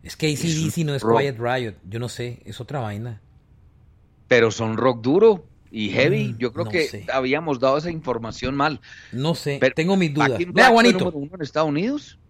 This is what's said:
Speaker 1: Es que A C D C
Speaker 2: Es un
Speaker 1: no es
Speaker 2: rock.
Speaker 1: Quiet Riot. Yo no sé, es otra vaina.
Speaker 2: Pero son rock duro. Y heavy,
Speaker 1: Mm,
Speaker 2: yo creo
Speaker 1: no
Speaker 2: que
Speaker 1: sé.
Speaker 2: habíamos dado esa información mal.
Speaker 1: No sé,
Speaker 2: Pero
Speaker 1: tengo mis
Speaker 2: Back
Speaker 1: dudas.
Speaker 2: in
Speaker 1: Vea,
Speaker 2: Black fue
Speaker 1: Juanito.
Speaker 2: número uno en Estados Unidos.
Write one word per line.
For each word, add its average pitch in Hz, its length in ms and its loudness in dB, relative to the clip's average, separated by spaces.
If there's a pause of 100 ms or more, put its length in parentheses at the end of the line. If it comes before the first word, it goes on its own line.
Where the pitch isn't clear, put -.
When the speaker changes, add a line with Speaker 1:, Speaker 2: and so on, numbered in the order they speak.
Speaker 1:
Es - 140 -16
que 156 160 -4
A 143 40 -4
C 165 120 -2
D 165 60 0
C 156 140 -2
Speaker 2:
Es - 100 -4
un 160 80 0
Speaker 1:
no 147 80 -2
es 131 80 -4
Speaker 2:
rock. 113 180 4
Speaker 1:
Quiet 139 180 -2
Riot. 120 360 -4 (140)
Yo 110 120 -8
no 120 80 -6
sé, 120 360 -10
es - 160 -14
otra 135 200 -8
vaina. 107 400 -8 (1080)
Speaker 2:
Pero 113 220 6
son 110 260 -4
rock 117 260 0
duro. 185 440 4 (260)
Y 107 180 -4
heavy, 131 440 0
Speaker 1:
Mm, 110 40 -14
Speaker 2:
yo 117 140 -4
creo 151 120 -6
Speaker 1:
no - 60 -8
Speaker 2:
que 160 180 -2
Speaker 1:
sé. 98 240 -12
Speaker 2:
habíamos 135 480 -2
dado 135 180 2
esa 170 120 -6
información 127 680 -6
mal. 143 240 0 (320)
Speaker 1:
No 143 240 -2
sé, 143 240 -6
Speaker 2:
Pero 131 140 2
Speaker 1:
tengo 180 220 2
mis 170 160 2
Speaker 2:
Back 151 160 2
Speaker 1:
dudas. - 120 -2
Speaker 2:
in 175 120 -4
Speaker 1:
Vea, - 0 -
Speaker 2:
Black 240 140 6
fue 240 80 8
Speaker 1:
Juanito. 226 300 6
Speaker 2:
número 165 140 -4
uno 143 180 -8
en 170 60 -8
Estados 156 260 0
Unidos. 208 500 -4 (120)